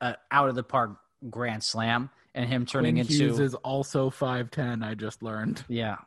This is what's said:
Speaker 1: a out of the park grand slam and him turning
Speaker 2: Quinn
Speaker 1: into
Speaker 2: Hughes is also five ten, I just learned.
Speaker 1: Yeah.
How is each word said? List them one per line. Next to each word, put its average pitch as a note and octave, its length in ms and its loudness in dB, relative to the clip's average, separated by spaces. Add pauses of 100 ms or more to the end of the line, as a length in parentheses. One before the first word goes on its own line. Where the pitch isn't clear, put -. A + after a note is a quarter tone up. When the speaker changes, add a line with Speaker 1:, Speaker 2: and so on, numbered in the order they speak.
Speaker 1:
a A#2+ 140 -2 (160)
out C#3 180 6
of B2 60 0
the B2 80 0
park A#2 340 0 (320)
grand A2+ 340 -4
slam A#2 460 0 (240)
and B2 160 -2
him B2 160 0
turning A#2+ 300 2
Speaker 2:
Quinn A#2+ 120 4
Speaker 1:
into D3+ 60 2
Speaker 2:
Hughes C#3+ 260 4
is C3 160 2
also C3+ 540 0
five B2 420 -2
ten, A#2+ 320 -2
I A2 120 -4
just G#2 260 -8
learned. A2 460 -4
Speaker 1:
Yeah. A2+ 400 -2